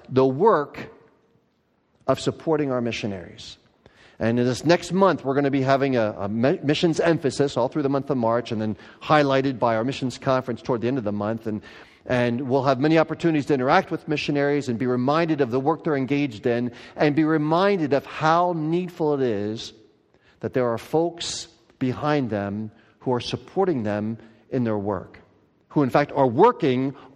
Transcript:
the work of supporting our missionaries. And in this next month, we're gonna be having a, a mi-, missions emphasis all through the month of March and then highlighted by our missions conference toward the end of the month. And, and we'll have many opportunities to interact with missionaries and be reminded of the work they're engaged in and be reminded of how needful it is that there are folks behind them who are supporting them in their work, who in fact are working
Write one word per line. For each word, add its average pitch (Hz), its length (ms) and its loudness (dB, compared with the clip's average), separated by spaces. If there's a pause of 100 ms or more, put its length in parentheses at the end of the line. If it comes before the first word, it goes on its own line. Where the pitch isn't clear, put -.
the 131 180 4
work 147 640 2 (1120)
of 131 140 0
supporting 147 520 -2
our 123 100 -2
missionaries. 107 760 -8 (640)
And 117 180 2
in 123 80 2
this 127 200 -2
next 175 260 2
month, 180 320 2
we're 131 120 -2
gonna 143 140 2
be 135 120 0
having 135 340 2
a, 110 240 2
a 98 80 -4
mi-, 117 340 0
missions 156 380 0
emphasis 143 560 0
all 123 140 0
through 151 140 -4
the 135 60 0
month 139 200 -2
of 139 80 0
March 117 340 0
and 110 100 -4
then 107 140 -4 (260)
highlighted 135 560 2
by 117 200 2
our 113 80 0
missions 135 320 -4
conference 127 440 -2
toward 123 200 -4
the 117 80 -2
end 139 80 -2
of 113 80 -6
the 104 80 -2
month. 104 340 -6
And, 107 140 -6 (440)
and 123 440 -2
we'll 131 140 0
have 135 160 2
many 156 180 4
opportunities 156 480 0
to 156 80 0
interact 143 380 2
with - 180 -8
missionaries 143 580 0
and 117 100 -2
be 127 100 -2
reminded 143 520 0
of 127 120 2
the 127 80 0
work 147 260 0
they're 160 100 0
engaged 135 500 -2
in 120 280 0 (240)
and 147 180 4
be 156 80 4
reminded 160 680 2
of 135 120 0
how 170 500 2
needful 165 580 -2
it 139 80 -2
is 110 500 -2 (720)
that 113 120 -6
there 127 160 2
are 117 80 -2
folks - 720 -4 (320)
behind 135 500 0
them 104 420 -4 (280)
who 131 140 -2
are 120 80 0
supporting 170 640 -4
them 107 340 -4 (320)
in 123 160 -2
their 110 120 0
work, 101 420 -6 (500)
who 151 140 2
in 127 60 2
fact 147 240 2
are 135 140 4
working 135 640 2 (220)